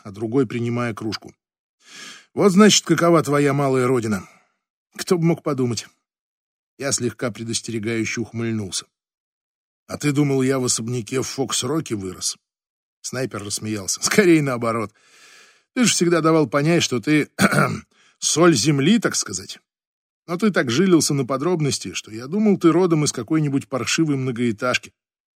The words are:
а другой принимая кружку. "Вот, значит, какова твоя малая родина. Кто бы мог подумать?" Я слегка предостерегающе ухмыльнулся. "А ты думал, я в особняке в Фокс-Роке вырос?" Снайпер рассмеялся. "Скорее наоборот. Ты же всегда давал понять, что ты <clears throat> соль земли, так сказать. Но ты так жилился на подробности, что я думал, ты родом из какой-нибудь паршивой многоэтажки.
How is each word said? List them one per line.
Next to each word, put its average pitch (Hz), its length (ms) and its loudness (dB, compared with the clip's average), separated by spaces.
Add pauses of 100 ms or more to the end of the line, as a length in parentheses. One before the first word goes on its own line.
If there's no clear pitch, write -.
а 107 60 -14
другой 113 360 0
принимая 120 460 -4
кружку. 107 420 -10 (1040)
"Вот, 180 160 4
значит, 202 320 6
какова 170 380 4
твоя 143 320 0
малая 131 320 0
родина. 110 420 -2 (680)
Кто - 220 0
бы 165 80 0
мог 165 180 2
подумать?" 131 440 -4 (920)
Я 135 160 -4
слегка 123 380 -4
предостерегающе 113 880 -6
ухмыльнулся. 110 640 -6 (1000)
"А 110 100 -10
ты 147 160 -2
думал, 139 300 2
я 135 160 0
в 127 80 -2
особняке 123 560 -4
в - 60 -8
Фокс-Роке 135 680 -4
вырос?" 95 420 -8 (640)
Снайпер 120 420 -8
рассмеялся. 104 600 -6
"Скорее 170 400 4
наоборот. 117 500 -4 (840)
Ты 247 120 2
же - 60 2
всегда 170 280 2
давал 160 260 4
понять, 147 360 2
что 123 180 -4
ты 151 380 0
<clears throat> - 800 -2
соль 170 360 4
земли, 143 440 2
так - 180 -2
сказать. 101 420 -8 (680)
Но 180 100 -6
ты 214 140 2
так 156 200 0
жилился 156 440 4
на 139 100 0
подробности, 139 720 -2
что - 160 -12
я 113 160 -12
думал, 202 320 2
ты 165 120 6
родом 165 340 4
из 131 80 0
какой-нибудь 139 540 -2
паршивой 139 500 0
многоэтажки. 123 760 -2 (440)